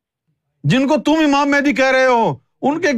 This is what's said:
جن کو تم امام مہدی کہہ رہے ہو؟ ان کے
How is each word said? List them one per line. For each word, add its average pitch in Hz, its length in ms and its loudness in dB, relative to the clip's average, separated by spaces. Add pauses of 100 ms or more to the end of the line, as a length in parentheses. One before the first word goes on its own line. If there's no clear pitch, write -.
(640)
جن 247 240 0
کو 302 80 2
تم 294 160 -2
امام 285 380 0
مہدی 285 220 0
کہہ 262 180 0
رہے 262 160 2
ہو؟ 226 300 0 (260)
ان 302 180 -2
کے 349 180 -2